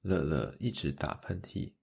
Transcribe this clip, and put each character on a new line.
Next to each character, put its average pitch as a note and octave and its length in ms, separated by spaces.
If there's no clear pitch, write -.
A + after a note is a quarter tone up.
乐 F#2 240
乐 C#2+ 340
一 A#2+ 140
直 - 180
打 - 280
喷 F2+ 220
嚏 - 420